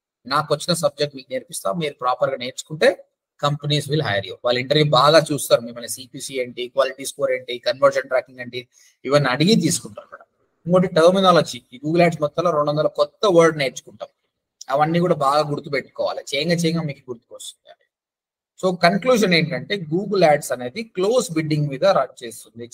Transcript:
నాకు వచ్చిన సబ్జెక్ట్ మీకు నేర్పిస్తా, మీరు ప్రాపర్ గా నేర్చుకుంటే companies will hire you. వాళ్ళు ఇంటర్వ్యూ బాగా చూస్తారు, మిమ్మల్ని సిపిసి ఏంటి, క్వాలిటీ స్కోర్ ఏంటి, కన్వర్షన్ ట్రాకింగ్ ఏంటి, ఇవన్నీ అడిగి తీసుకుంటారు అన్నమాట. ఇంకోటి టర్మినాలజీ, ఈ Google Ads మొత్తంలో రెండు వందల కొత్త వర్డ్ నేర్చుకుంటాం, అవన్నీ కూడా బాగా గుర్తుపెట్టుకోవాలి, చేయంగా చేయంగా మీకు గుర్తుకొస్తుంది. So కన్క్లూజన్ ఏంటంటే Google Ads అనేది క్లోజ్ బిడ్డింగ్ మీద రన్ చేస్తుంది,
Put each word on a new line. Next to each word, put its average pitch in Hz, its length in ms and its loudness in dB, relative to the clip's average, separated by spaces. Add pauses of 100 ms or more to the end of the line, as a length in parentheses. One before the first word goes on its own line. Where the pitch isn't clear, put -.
(260)
నాకు 151 280 -2
వచ్చిన 151 200 -2
సబ్జెక్ట్ 147 420 -2
మీకు 131 160 -16
నేర్పిస్తా, 131 400 -6
మీరు 156 220 -4
ప్రాపర్ 127 360 -2
గా 135 80 -4
నేర్చుకుంటే 156 640 -2 (420)
companies 147 440 -2
will 151 200 0
hire 98 200 -2
you. 85 60 -12 (100)
వాళ్ళు 123 140 0
ఇంటర్వ్యూ 151 320 4
బాగా 151 280 6 (120)
చూస్తారు, 139 300 2
మిమ్మల్ని 120 280 -14
సిపిసి 127 520 -10
ఏంటి, 123 260 -8
క్వాలిటీ 131 380 -4
స్కోర్ 135 260 -4
ఏంటి, 123 280 -6
కన్వర్షన్ 131 440 0
ట్రాకింగ్ 127 360 -4
ఏంటి, 123 280 -12 (380)
ఇవన్నీ 135 240 2
అడిగి 151 320 2
తీసుకుంటారు - 460 -4
అన్నమాట. - 200 -20 (380)
ఇంకోటి 180 300 4
టర్మినాలజీ, 175 640 4 (120)
ఈ 127 120 -18
Google 170 220 4
Ads 165 140 -4
మొత్తంలో 165 300 -2
రెండు 151 200 0
వందల 151 160 0
కొత్త - 380 -2
వర్డ్ 165 320 6
నేర్చుకుంటాం, - 500 -8 (640)
అవన్నీ 151 300 2
కూడా 175 160 2
బాగా 147 340 0
గుర్తుపెట్టుకోవాలి, 127 760 -6 (120)
చేయంగా 160 180 0
చేయంగా 165 280 0
మీకు 143 300 -10
గుర్తుకొస్తుంది. - 760 -20 (800)
So 185 200 -2
కన్క్లూజన్ 196 500 2
ఏంటంటే 151 420 -2
Google 185 480 -2 (100)
Ads 147 200 -2
అనేది 123 300 -8
క్లోజ్ 220 480 -2
బిడ్డింగ్ 151 380 -2
మీద 135 160 -4
రన్ 135 380 0
చేస్తుంది, 117 500 -16